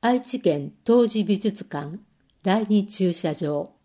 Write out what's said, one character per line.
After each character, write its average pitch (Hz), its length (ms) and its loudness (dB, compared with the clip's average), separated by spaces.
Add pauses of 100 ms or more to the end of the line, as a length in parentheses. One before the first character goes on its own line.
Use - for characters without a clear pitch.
愛 254 180 2
知 254 220 -8
県 147 320 0 (120)
東 233 240 4
寺 214 140 0
美 202 140 0
術 208 260 -4
館 147 340 -10 (440)
第 208 260 2
二 208 180 4
駐 185 280 -2
車 160 180 -4
場。 147 400 -4 (120)